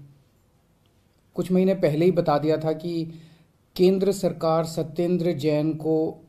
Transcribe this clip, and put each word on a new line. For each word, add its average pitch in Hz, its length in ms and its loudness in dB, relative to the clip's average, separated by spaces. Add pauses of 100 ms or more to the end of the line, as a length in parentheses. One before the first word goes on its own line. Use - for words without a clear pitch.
(1300)
कुछ 180 180 -4
महीने 185 220 2
पहले 160 300 0
ही 185 60 6
बता 156 280 2
दिया 156 180 0
था 156 160 -2
कि 165 500 -8 (540)
केंद्र 190 360 4
सरकार 165 520 0
सत्येंद्र 170 680 -2
जैन 151 420 0
को 160 540 -2